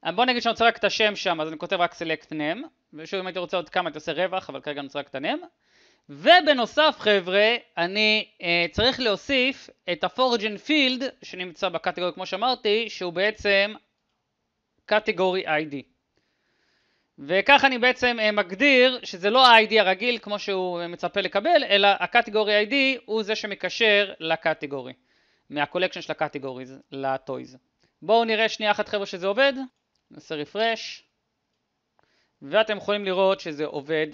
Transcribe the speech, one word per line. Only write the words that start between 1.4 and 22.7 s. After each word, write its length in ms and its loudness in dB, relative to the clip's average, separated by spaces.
אז 80 -2
אני 100 -10
כותב 220 -4
רק 140 0
select 380 -6
name, 340 -4
ושוב 260 -8
אם 60 -8
הייתי 120 -8
רוצה 180 -6
עוד 120 -4
כמה, 200 -2
הייתי 80 -10
עושה 160 -8
רווח, 380 -4
אבל 100 -10
כרגע 200 -8
אני 60 -10
רוצה 120 -10
רק 100 -10
את 60 -20
ה-name. 320 -6
ובנוסף, 880 4
חבר'ה, 580 2
אני, 520 0
אה, 300 2
צריך 280 0
להוסיף 680 -2
את 120 -4
ה-forgeron 640 -2
field 340 2
שנמצא 460 -8
בקטגוריה, 440 -4
כמו 140 -12
שאמרתי, 640 -2
שהוא 220 -8
בעצם 640 0
category 540 0
איי 180 0
די. 180 -12
וכך 460 4
אני 140 2
בעצם, 420 0
אה, 120 0
מגדיר 720 2
שזה 260 -4
לא 160 6
ה-I 240 8
D 100 -2
הרגיל 380 0
כמו 200 -8
שהוא, 420 -4
אה, 80 -8
מצפה 320 -6
לקבל, 480 2
אלא 180 6
ה-category 640 2
איי 180 2
די 380 0